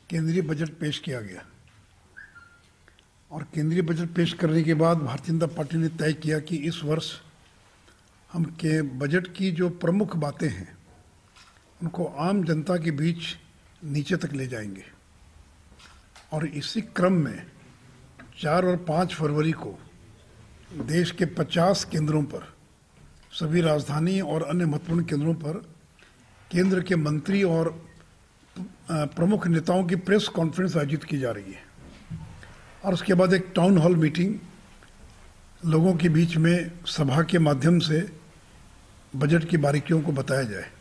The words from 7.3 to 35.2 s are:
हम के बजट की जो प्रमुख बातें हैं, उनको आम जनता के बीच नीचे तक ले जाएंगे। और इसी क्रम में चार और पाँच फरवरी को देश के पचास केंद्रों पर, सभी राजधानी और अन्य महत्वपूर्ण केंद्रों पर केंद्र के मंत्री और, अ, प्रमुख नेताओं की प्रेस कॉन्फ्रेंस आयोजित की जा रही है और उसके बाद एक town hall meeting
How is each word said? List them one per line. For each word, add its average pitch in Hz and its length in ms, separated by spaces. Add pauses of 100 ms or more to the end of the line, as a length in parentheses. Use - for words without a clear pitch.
हम 170 120
के 156 380
बजट 143 440
की 190 240
जो 175 180
प्रमुख 175 480
बातें 147 320
हैं, 92 300 (1040)
उनको 170 220 (140)
आम 185 260
जनता 156 320
के 165 140
बीच 156 260 (680)
नीचे 151 320
तक 147 160
ले 135 140
जाएंगे। 104 380 (1500)
और 156 140
इसी 143 340
क्रम 185 320
में 135 340 (960)
चार 170 240
और 180 120
पाँच 170 380
फरवरी 151 380
को 101 260 (960)
देश 160 380
के - 140
पचास 175 600
केंद्रों 151 380
पर, - 320 (800)
सभी 165 280
राजधानी 156 600
और 160 220
अन्य 175 220
महत्वपूर्ण 165 400
केंद्रों 160 300
पर 160 400 (800)
केंद्र 185 280
के 185 160
मंत्री 151 460
और, 165 460 (720)
अ, 180 40 (280)
प्रमुख 165 560
नेताओं 175 380
की 175 120
प्रेस 202 320
कॉन्फ्रेंस 165 480
आयोजित 147 280
की 151 140
जा 127 120
रही 101 220
है - 100 (1200)
और 190 100
उसके 175 200
बाद 180 180
एक 185 240
town 180 220
hall 170 180
meeting 165 380 (1300)